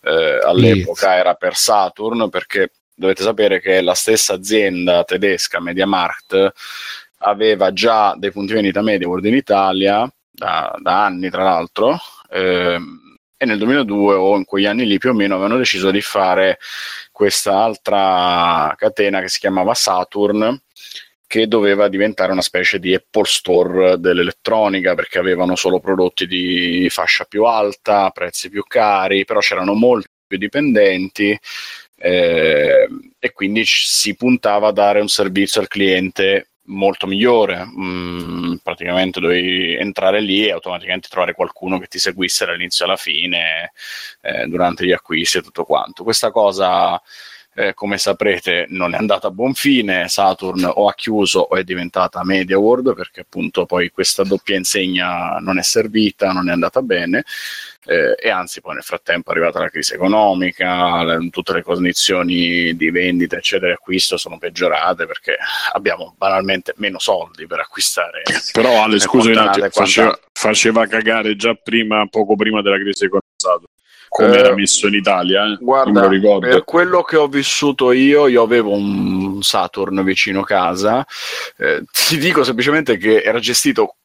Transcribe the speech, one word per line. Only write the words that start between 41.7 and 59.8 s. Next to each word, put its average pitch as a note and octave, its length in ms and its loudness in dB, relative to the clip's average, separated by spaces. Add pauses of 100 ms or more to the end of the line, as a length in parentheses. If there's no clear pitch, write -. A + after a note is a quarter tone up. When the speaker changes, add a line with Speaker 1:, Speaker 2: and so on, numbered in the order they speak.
Speaker 1:
che F#2 80 -14
ti F2 120 -12
seguisse F#2 460 -2
dall'inizio F2 400 -4
alla F#2 120 0
fine, E2 760 -4 (500)
eh, - 260 -4
durante F2 380 -2
gli F2+ 60 2
acquisti E2+ 480 -2
e - 20 -6
tutto - 220 -10
quanto. - 400 -4
Questa A2 280 -2
cosa, F2+ 720 0 (540)
eh, G2+ 180 -2
come G2+ 240 -6
saprete, F#2 720 0
non F2+ 240 -4
è F2 40 -2
andata G2+ 300 -2
a F#2 40 -4
buon A#2+ 220 -4
fine. G2+ 540 0
Saturn F#2 680 -2
o G#2 140 2
ha G2 60 0
chiuso G2+ 460 0
o F2+ 160 0
è F#2+ 80 -2
diventata F2+ 600 -4
MediaWorld, G2 720 2
perché F2+ 260 -14
appunto F2 440 -6
poi F2 260 -2
questa - 320 -2
doppia G2 320 -2
insegna F2+ 840 -4
non F#2 200 -2
è F2+ 40 -4
servita, G#2+ 680 0
non F#2 180 -2
è - 20 0
andata E2+ 300 0
bene, F#2 420 -2 (600)
eh, D#2 320 0
e - 140 -4
anzi F2+ 300 -6
poi E2+ 140 -12
nel - 80 -12
frattempo F2 460 -6
è - 40 -2
arrivata E2+ 260 0
la E2 100 -2
crisi - 240 -6